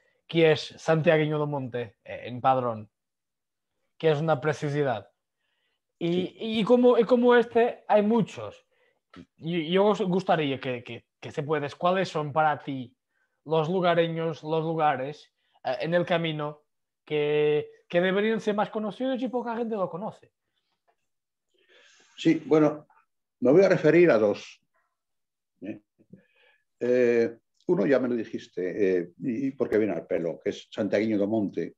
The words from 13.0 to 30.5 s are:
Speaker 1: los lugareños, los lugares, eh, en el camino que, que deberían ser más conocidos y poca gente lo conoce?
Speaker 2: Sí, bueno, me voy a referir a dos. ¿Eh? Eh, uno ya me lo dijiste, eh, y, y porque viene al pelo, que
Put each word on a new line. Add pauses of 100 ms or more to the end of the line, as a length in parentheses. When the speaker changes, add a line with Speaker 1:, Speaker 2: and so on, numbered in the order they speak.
Speaker 1:
los
lugareños,
los
lugares, (320)
eh,
en
el
camino (460)
que, (180)
que
deberían
ser
más
conocidos
y
poca
gente
lo
conoce? (1900)
Speaker 2:
Sí,
bueno, (540)
me
voy
a
referir
a
dos. (1000)
¿Eh? (1000)
Eh, (300)
uno
ya
me
lo
dijiste,
eh,
y,
y
porque
viene
al
pelo,
que